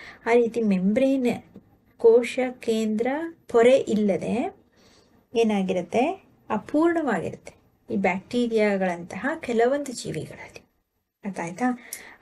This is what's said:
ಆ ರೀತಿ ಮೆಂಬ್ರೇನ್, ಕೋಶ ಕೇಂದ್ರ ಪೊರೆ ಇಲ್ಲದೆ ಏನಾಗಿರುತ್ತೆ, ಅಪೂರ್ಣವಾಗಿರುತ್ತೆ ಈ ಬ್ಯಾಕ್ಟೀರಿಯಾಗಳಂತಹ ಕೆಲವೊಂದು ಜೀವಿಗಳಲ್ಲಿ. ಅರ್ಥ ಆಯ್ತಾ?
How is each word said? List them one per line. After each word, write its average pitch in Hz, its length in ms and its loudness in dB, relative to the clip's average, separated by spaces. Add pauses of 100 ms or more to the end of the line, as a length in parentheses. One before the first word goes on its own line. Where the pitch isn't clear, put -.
(300)
ಆ 233 40 6
ರೀತಿ 233 280 2
ಮೆಂಬ್ರೇನ್, 226 800 2 (560)
ಕೋಶ 233 400 4 (220)
ಕೇಂದ್ರ 220 460 -2 (420)
ಪೊರೆ 240 280 6
ಇಲ್ಲದೆ 214 800 -2 (800)
ಏನಾಗಿರುತ್ತೆ, 214 920 0 (260)
ಅಪೂರ್ಣವಾಗಿರುತ್ತೆ 294 1040 -2 (360)
ಈ 220 60 -2
ಬ್ಯಾಕ್ಟೀರಿಯಾಗಳಂತಹ 196 1300 -2 (140)
ಕೆಲವೊಂದು 254 520 0
ಜೀವಿಗಳಲ್ಲಿ. - 720 -12 (580)
ಅರ್ಥ 190 160 -8
ಆಯ್ತಾ? 240 380 -4 (440)